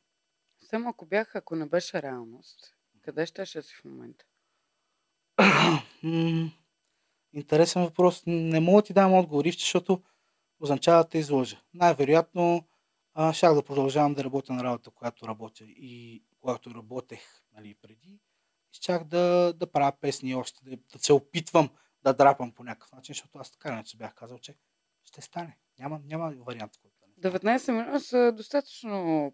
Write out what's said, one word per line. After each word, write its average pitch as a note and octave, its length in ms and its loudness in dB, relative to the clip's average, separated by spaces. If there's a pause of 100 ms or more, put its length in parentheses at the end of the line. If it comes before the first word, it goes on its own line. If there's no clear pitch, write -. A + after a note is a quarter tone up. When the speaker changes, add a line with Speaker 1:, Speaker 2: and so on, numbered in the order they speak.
(600)
Speaker 1:
Само A#3 280 -8
ако A3 160 -14
бях, G3+ 300 -4
ако E3+ 200 -10
не D#3+ 100 -6
беше E3+ 360 -4
реалност, B2 560 -14 (440)
къде D#3 240 -6
щеше F3+ 340 -14
да C#3+ 40 -14
си - 120 -20
в - 100 -20
момента? B2+ 400 -20 (1120)
Speaker 2:
<clears throat> D#3+ 460 4 (200)
М, E3 460 -2 (840)
интересен D#3+ 500 2
въпрос. F3+ 440 2
Не E3 320 0
мога F3+ 220 6
да - 40 2
ти - 80 -14
дам F#3+ 200 6
отговор, D3+ 320 2
защото F3+ 560 0 (580)
означава D#3 440 4
да E3 60 -6
те - 80 -4
излъжа. C#3 400 -2 (160)
Най-вероятно, E3+ 920 2 (460)
а, D#3+ 200 0
щях E3 200 6
да D3 100 2
продължавам C#3+ 500 0
да C#3 100 -6
работя C3 300 -6
на B2 100 -6
работа, A#2+ 280 -6
която A#2+ 360 -14
работя A2 360 -14
и A#2+ 600 -20 (160)
която A#2+ 360 -8
работех, A#2+ 440 -16 (340)
нали, G#2 280 -20
преди. A2 260 -20
И G3+ 120 -20 (520)
щях F3 320 -6
да, F3 500 2
да E3+ 180 -10
правя C#3+ 200 0
песни C3+ 440 -6
още, - 280 -10
да, C3 140 -16 (160)
да - 60 -20
се - 140 4
опитвам D#3 560 2 (340)
да C3+ 100 4
драпам C#3 380 4
по B2 120 -20
някакъв A#2 280 -18
начин, C3 220 -20
защото - 260 -18
аз C3 120 -18
така - 180 -14
иначе A2+ 280 -12
бях A2 160 -14
казал, A#2+ 260 -20
че - 160 -20 (480)
ще - 180 -20
стане. E3+ 360 -14 (220)
Няма, D3 260 -10
няма D#3 320 -8
вариант, A#2+ 360 -12
който - 220 -20
да - 120 -20
не - 40 -20
стане. - 100 -20
Speaker 1:
Деветнайсет G#3 540 -2
минути A#3+ 300 -4
са B3 260 2
достатъчно G3 1040 -4